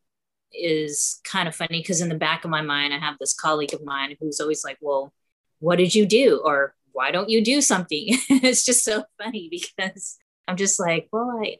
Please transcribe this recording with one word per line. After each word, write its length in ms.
is 720
kind 240
of 60
funny 280
'cause 180
in 80
the 60
back 300
of 60
my 120
mind, 320
I 40
have 200
this 160
colleague 400
of 100
mine 360
who's 200
always 240
like, 160
"Well, 320
what 180
did 180
you 120
do?" 380
Or, 320
"Why 180
don't 180
you 160
do 160
something?" 480
<laughs> 220
It's 340
just 200
so 200
funny 300
because 680
I'm 100
just 220
like, 340
"Well, 300
I, 180